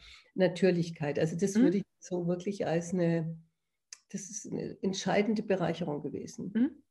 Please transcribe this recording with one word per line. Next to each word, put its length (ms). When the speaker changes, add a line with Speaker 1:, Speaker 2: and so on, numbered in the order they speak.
Speaker 1:
Natürlichkeit. 840
Also 180
das 180
Speaker 2:
Mhm. 60
Speaker 1:
würde 160
ich 60
so 280
wirklich 380
als 280
eine, 440
das 200
ist 220
eine 300
entscheidende 640
Bereicherung 580
gewesen. 520
Speaker 2:
Mhm. 380